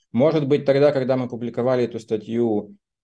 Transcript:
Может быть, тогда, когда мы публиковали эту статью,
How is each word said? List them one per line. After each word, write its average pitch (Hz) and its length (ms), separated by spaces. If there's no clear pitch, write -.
Может 147 360
быть, 143 180
тогда, 139 260
когда 131 240
мы 127 140
публиковали 120 560
эту 113 140
статью, 113 760